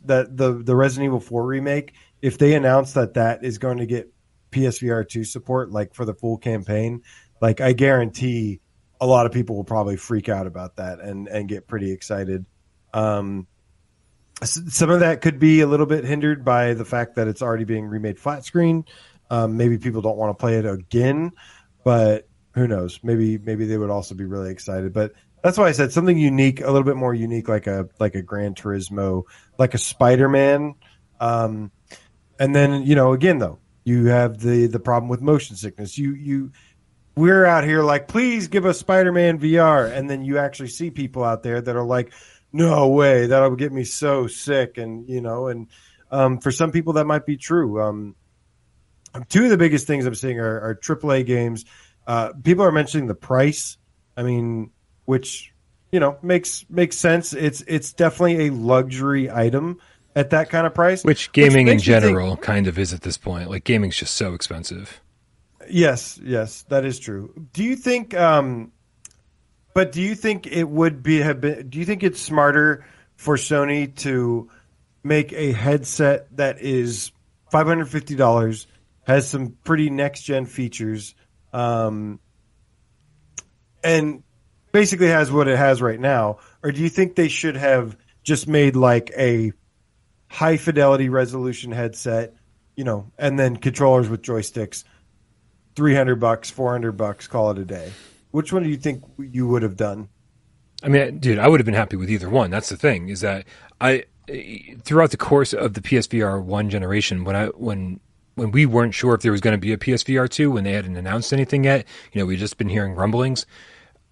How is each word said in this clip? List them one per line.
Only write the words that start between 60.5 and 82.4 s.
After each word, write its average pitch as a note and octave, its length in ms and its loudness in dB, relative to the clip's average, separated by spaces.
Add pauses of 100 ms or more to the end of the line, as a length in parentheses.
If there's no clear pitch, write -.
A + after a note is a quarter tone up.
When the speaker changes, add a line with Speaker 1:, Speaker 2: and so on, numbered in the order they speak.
Speaker 1:
kind E3 160 0
of D#3+ 80 -2
price. F3+ 280 2
Speaker 2:
Which D3+ 260 2
Speaker 1:
Which - 40 -18
Speaker 2:
gaming C3+ 340 8
in A#2 100 8
Speaker 1:
makes G2+ 100 2
you A2+ 80 8
think G#2+ 100 6
Speaker 2:
general F#2 320 2
kind G2+ 300 0
of F2 120 -2
is F#2 140 -2
at F2+ 80 -10
this F#2 160 -8
point. F2 320 -8
Like, F#2+ 160 -8
gaming's G#2 320 0
just - 180 -6
so F#2 200 -4
expensive. E2+ 640 -12 (680)
Speaker 1:
Yes, D#3+ 540 0
yes, A2+ 460 -6
that C#3 160 0
is C3 160 -8
true. G2 340 -12 (180)
Do F#3 120 -4
you B3+ 100 -2
think, B3 400 -4
um, C#3 560 2 (1040)
but F#3 160 2
do D#3 100 -6
you G3+ 140 -2
think G#3+ 320 -4
it D3+ 160 -2
would D3+ 400 0
be, D#3 160 2
have D3 220 0
been, C#3 280 -4
do C3+ 120 -10
you F3 40 -4
think G3 200 -4
it's - 160 -2
smarter D3 640 2 (300)
for D3 200 0
Sony C#3+ 600 0
to A#2+ 520 -2 (540)
make D3 300 0
a D3+ 180 -4
headset C#3 840 0
that C#3 240 -4
is A#2+ 500 -4 (400)
five D#3 160 2
hundred E3 200 0
fifty C#3+ 280 -8
dollars, A#2 540 2 (400)
has C3+ 200 2
some C3+ 360 -8
pretty D3+ 260 0
next-gen C#3 560 -4
features, A2 720 -8 (360)
um, A2 680 -4 (1600)